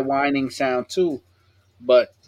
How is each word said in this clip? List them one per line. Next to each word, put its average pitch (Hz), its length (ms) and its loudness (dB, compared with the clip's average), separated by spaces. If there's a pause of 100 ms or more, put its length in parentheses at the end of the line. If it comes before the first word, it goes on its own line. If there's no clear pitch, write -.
that 135 60 -2
whining 139 440 -2
sound 127 380 -4
too, 165 340 -2 (580)
but 123 320 4 (160)